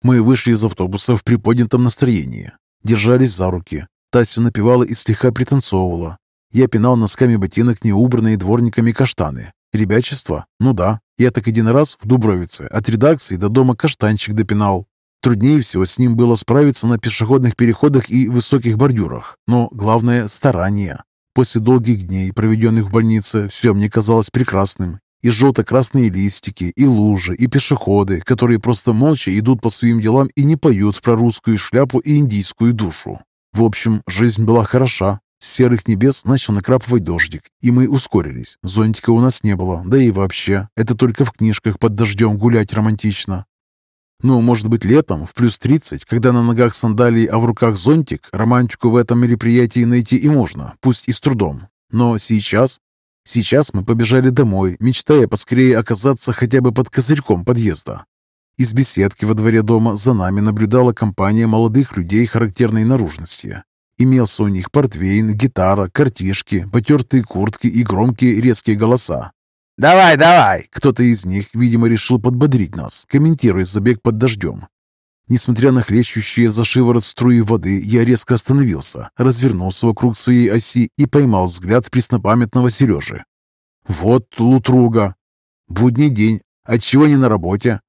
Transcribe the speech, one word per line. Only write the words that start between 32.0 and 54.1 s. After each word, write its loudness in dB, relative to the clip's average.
индийскую 0
душу. -8
В 2
общем, -2
жизнь 0
была 4
хороша. -2
С -6
серых 0
небес 0
начал -2
накрапывать 0
дождик, -6
и 2
мы 4
ускорились. -4
Зонтика 0
у 4
нас 0
не 0
было, -6
да 0
и 4
вообще, -2
это -2
только 0
в -8
книжках -2
под 0
дождём -2
гулять 0
романтично. -4
Ну, 2
может 0
быть, -2
летом, 0
в -18
плюс -2
тридцать, -2
когда 0
на 2
ногах 0
сандалии, 2
а -2
в 0
руках 0
зонтик, 0
романтику 0
в 2
этом 2
мероприятии 0
найти 0
и 2
можно, -2
пусть -2
и -2
с -4
трудом. -2
Но 0
сейчас, 0
сейчас 0
мы -4
побежали 2